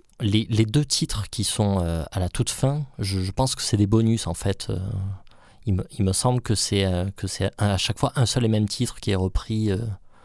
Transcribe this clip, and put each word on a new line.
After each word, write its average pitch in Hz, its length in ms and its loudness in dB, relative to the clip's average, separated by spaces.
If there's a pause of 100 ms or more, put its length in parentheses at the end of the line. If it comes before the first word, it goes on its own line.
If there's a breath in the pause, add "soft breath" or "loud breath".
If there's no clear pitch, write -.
(200)
les, 107 300 2
les 110 160 4
deux 143 180 2
titres - 460 -2
qui - 160 -2
sont, 101 360 2
euh, 82 300 0
à - 80 -4
la 90 80 0
toute - 220 -2
fin, 143 360 0 (140)
je, 95 220 -2
je 92 100 -2
pense 131 240 0
que - 60 -6
c'est - 160 0
des 101 100 4
bonus 113 400 2
en 85 60 -2
fait. - 360 -4
Euh, 101 80 -4 (880 soft breath)
il 101 100 2
me, 90 80 0 (140)
il 104 60 2
me 95 80 4
semble 123 300 2
que 110 140 0
c'est, 98 300 2
euh, 90 200 0 (100)
que - 120 -6
c'est - 300 -2
à 104 200 2
chaque - 200 -2
fois - 200 0
un 131 80 4
seul 123 180 0
et 113 60 2
même 107 180 2
titre - 320 -4
qui - 120 -2
est 98 40 2
repris, 104 560 0
euh, 92 60 0 (480 soft breath)